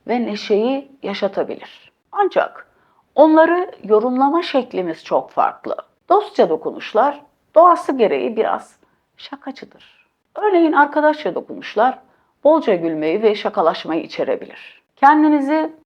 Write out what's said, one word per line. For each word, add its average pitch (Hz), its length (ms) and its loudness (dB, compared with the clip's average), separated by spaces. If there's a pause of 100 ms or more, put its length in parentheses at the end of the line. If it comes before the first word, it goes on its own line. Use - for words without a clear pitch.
ve 233 180 -4
neşeyi 220 640 -4 (100)
yaşatabilir. - 920 -8 (200)
Ancak - 540 -2 (480)
onları 320 560 4 (140)
yorumlama 254 580 0
şeklimiz 185 640 -6
çok 135 260 -2
farklı. - 460 -4 (320)
Dostça 381 400 2
dokunuşlar 220 720 -4 (340)
doğası 339 380 4
gereği 180 440 0
biraz - 400 -6 (400)
şakacıdır. - 920 -20 (280)
Örneğin 349 380 2
arkadaşça 294 600 0
dokunuşlar - 640 -4 (460)
bolca 294 300 4
gülmeyi 165 480 -2
ve 214 120 2
şakalaşmayı 180 680 -2
içerebilir. - 800 -8 (140)
Kendinizi 302 760 2 (140)